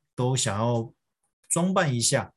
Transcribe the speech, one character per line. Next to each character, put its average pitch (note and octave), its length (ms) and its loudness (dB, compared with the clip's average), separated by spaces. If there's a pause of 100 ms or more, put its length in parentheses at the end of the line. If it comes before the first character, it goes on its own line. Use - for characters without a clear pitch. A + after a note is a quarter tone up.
(160)
都 B2+ 200 0
想 A2 200 -2
要 A#2 380 -2 (560)
装 F3+ 240 0
扮 F3 180 2
一 A#2+ 80 0
下 A2+ 380 0